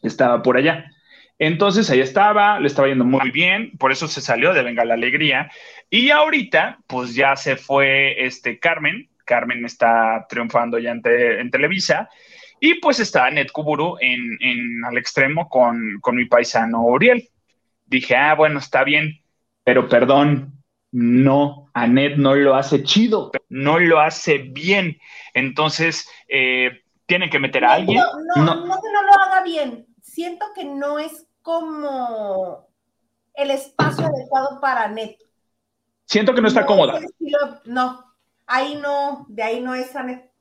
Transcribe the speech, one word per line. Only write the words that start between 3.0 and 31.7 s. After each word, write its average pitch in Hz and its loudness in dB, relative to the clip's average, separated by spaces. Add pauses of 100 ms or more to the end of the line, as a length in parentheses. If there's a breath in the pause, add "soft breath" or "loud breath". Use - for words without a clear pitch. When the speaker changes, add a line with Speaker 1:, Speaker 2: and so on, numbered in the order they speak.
Speaker 1:
muy 131 0
bien, 185 0
por 131 2
eso 143 -4
se 147 -8
salió 131 0
de 143 2
Venga 120 -2
la 117 0
Alegría. 135 -2 (400 loud breath)
Y 247 2
ahorita, 285 2
pues, 123 -6
ya 135 2
se 135 -4
fue, 135 0
este, 123 -8
Carmen. 165 -4 (160)
Carmen 120 -2
está 113 0
triunfando 117 -4
ya 120 -6
en 117 -10
te-, 120 2
en 123 -6
Televisa. 160 -2 (500 loud breath)
Y, 320 2
pues, 302 0
está 143 2
Anet 135 -2
Kuburu 151 -4
en, 123 -4
en 120 -4
Al 123 -6
Extremo 143 -2
con, 117 0
con 123 -2
mi 123 -2
paisano 117 0
Uriel. 220 2 (580)
Dije, 127 -2
"Ah, 147 4
bueno, 151 2
está 135 0
bien, 151 -2 (420)
pero 127 2
perdón, 135 2 (380)
no, 131 2
Anet 131 2
no 139 4
lo 139 4
hace 135 0
chido, 214 0 (180)
no 143 0
lo 165 4
hace 156 0
bien". 156 -4 (360 loud breath)
Entonces, 156 -2 (200 loud breath)
eh, 127 -2 (240)
tienen 180 -2
que 147 -2
meter 131 -2
a 120 6
Speaker 2:
No, 127 6
Speaker 1:
alguien. 214 2 (340)
Speaker 2:
no, 302 4
no, 330 2
Speaker 1:
No. 339 -8
Speaker 2:
no 359 -4
que 403 -8
no 415 0
lo 403 6
haga 381 2
bien. 294 -6 (160)
Siento 349 -10 (100)
que 370 -12
no 285 -6
es 320 -12 (140)
como 254 -6 (640)